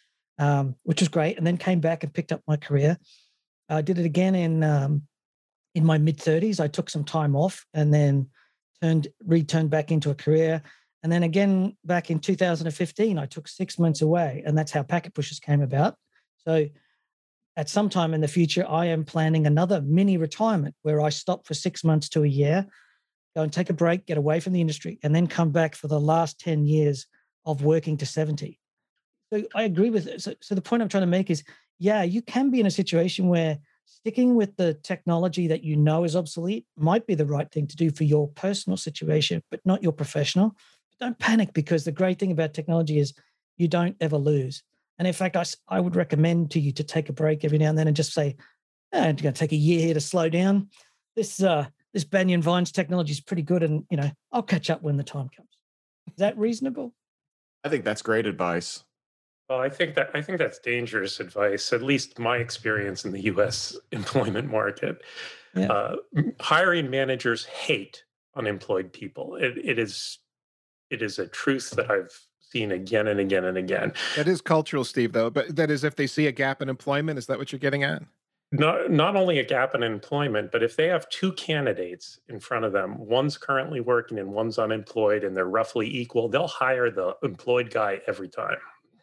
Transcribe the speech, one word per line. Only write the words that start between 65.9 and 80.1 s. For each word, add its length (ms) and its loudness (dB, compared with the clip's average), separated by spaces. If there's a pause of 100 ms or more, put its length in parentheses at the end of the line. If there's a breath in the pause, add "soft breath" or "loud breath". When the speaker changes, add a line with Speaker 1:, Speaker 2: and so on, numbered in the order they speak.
Speaker 3:
m-, 240 0
hiring 480 2
managers 580 -2
hate 580 -6 (320)
unemployed 560 -4
people. 440 -12
It, 220 -4
it 200 -4
is, 400 -6 (720)
it 120 -8
is 160 -6
a 80 -6
truth 440 -4
that 200 -2
I've 260 -2 (220)
seen 320 -6
again 380 -2
and 100 0
again 260 0
and 140 -2
again. 340 -2 (240 loud breath)
Speaker 4:
That 120 0
is 120 0
cultural, 440 0
Steve, 280 -2
though. 180 0
But 260 -4
that 140 2
is, 120 -2
if 140 -2
they 100 0
see 220 0
a 40 0
gap 300 -4
in 60 -4
employment, 500 -2
is 80 -10
that 120 -4
what 120 -8
you're 100 -8
getting 220 0
at? 200 -2 (500)
Speaker 3:
Not, 380 2
not 260 4
only 240 2
a 40 -2
gap 300 0
in 80 -2
employment, 720 -2